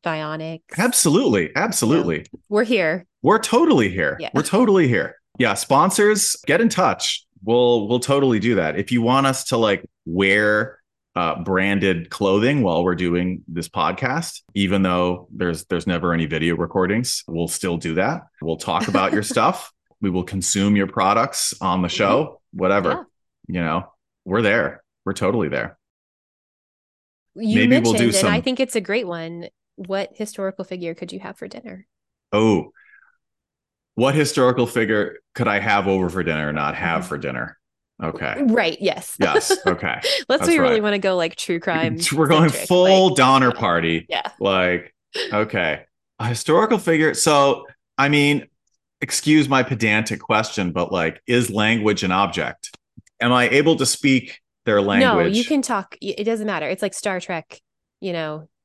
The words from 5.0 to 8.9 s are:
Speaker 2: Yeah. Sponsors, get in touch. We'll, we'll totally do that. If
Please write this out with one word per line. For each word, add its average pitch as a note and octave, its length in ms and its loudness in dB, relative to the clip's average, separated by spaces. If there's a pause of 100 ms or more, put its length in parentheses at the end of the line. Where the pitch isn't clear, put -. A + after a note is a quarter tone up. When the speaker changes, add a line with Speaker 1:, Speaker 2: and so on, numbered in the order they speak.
Speaker 2:
Yeah. A2+ 160 2
Sponsors, F#3+ 840 2 (100)
get D#3+ 140 2
in A#3 80 4
touch. - 580 0 (200)
We'll, A#2+ 420 2
we'll B2 140 0
totally C3+ 380 2
do A2+ 160 0
that. D#2+ 220 0
If G#2 140 -4